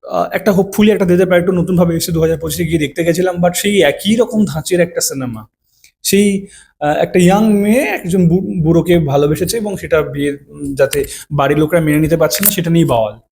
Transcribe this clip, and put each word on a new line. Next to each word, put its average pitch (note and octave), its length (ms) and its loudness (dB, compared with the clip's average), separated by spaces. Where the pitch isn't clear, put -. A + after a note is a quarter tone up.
আহ, F2+ 220 -2
একটা G3 200 0
hopefully G3 400 4
একটা F#3+ 120 2
দে F3+ 120 4
দে F#3 100 4
প্যার F3 200 2
টু F#3 60 0
নতুনভাবে E3+ 440 2
এসে E3 160 -4
দু D#3+ 80 0
হাজার D#3+ 180 0
পঁচিশে D#3+ 260 -6
গিয়ে D#3+ 140 -2
দেখতে D3+ 260 -2
গেছিলাম, F3+ 320 0
but F3 180 2
সেই G3+ 280 2
একই F#3+ 340 0
রকম A3 280 0
ধাঁচের D#3 360 -2
একটা E3+ 200 -2
সিনেমা। A#2+ 460 -8
সেই, G3 440 0
আহ, D3 180 -2
একটা E3+ 200 0
ইয়াং F#3 240 4
মেয়ে G#3 280 2
একজন G3 480 0
বু-, F#3+ 340 0
বুড়োকে E3 360 2
ভালোবেসেছে D3 580 0
এবং G#3 200 -6
সেটা D#3 260 -2
বিয়ে, C#3+ 280 -4
উম, C#3+ 260 -10
যাতে C#3 300 0
বাড়ির C#3+ 260 2
লোকরা D#3 220 2
মেনে D3+ 200 0
নিতে D#3 160 2
পারছে D#3 280 0
না, - 60 2
সেটা E3 200 -4
নিয়ে E3 160 4
বাওয়াল। A2+ 280 0